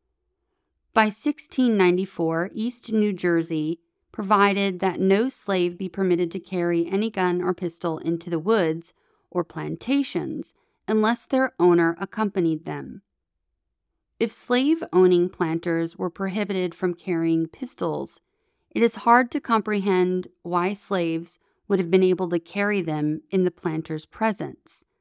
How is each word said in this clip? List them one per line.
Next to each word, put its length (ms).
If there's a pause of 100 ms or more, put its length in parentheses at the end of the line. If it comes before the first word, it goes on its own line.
(920)
By 160
sixteen 680
ninety-four, 760
East 380
New 220
Jersey 640 (320)
provided 720
that 180
no 300
slave 480
be 100
permitted 440
to 80
carry 460
any 240
gun 320
or 120
pistol 460
into 300
the 100
woods 540 (360)
or 160
plantations 1080 (340)
unless 380
their 320
owner 440
accompanied 640
them. 380 (1160)
If 120
slave-owning 960
planters 680
were 120
prohibited 640
from 180
carrying 540
pistols, 720 (520)
it 120
is 120
hard 360
to 80
comprehend 880 (140)
why 320
slaves 680 (300)
would 100
have 100
been 140
able 240
to 120
carry 420
them 480
in 160
the 60
planter's 540
presence. 800 (180)